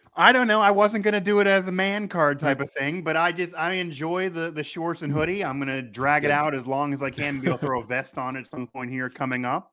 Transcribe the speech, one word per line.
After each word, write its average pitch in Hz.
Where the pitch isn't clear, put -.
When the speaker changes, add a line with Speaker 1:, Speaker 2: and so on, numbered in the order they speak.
Speaker 1:
I 190
don't 254
know. 214
I 202
wasn't 208
gonna 208
do 202
it 196
as 196
a 185
man 196
card 147
type 139
Speaker 2:
Yeah. 139
Speaker 1:
of -
thing, 147
but 160
I 170
just, 175
I 165
enjoy 175
the, 165
the 151
shorts 165
and 143
Speaker 2:
Mm. 147
Speaker 1:
hoodie. 180
I'm 139
gonna 135
drag 135
it 147
Speaker 2:
Good. 147
Speaker 1:
out 147
as 123
long 139
as 135
I 135
can. 143
Maybe 135
I'll 131
Speaker 2:
<laughs> 135
Speaker 1:
throw 120
a 107
vest 127
on 131
at 127
some 131
point 127
here 127
coming 127
up, 143